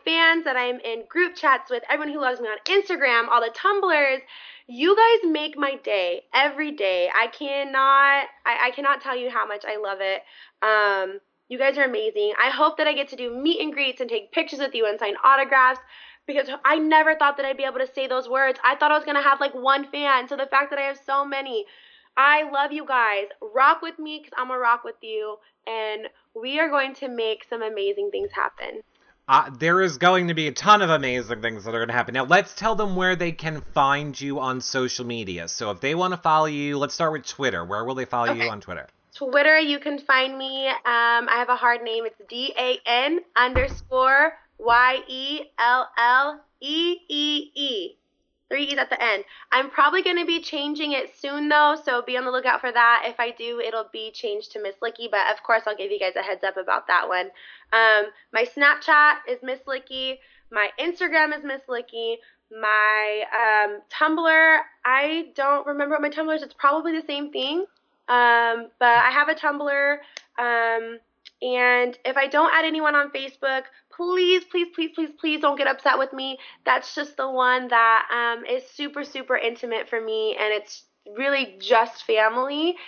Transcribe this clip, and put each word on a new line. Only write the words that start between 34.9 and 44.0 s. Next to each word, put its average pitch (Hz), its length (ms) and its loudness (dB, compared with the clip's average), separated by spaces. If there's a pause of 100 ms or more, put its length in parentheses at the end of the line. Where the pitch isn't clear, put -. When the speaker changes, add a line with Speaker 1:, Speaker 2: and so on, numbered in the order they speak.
Speaker 2:
media. 95 400 -8
So 107 240 -6
if 92 100 -8
they 139 140 -2
wanna 180 220 -2
follow 156 300 2
you, 143 300 -4
let's 143 180 -4
start 160 180 -2
with 151 140 -8
Twitter. 104 380 -4
Where 104 200 -4
will 131 100 -6
they 131 100 -6
follow 120 280 -2
you 117 100 -4
Speaker 1:
Okay. 113 60 -4
Speaker 2:
on 104 120 -10
Twitter? 82 280 -14 (260)
Speaker 1:
Twitter, 285 460 4
you 285 180 -2
can 285 220 -6
find 269 360 0
me. 269 320 -6
Um, 262 60 -2 (100)
I 233 520 2
have 240 140 -2
a 247 60 0
hard 240 280 0
name. 226 200 -4
It's 220 240 -10
D 254 300 -8
A 254 260 -2
N 269 360 0 (160)
underscore 262 960 2 (260)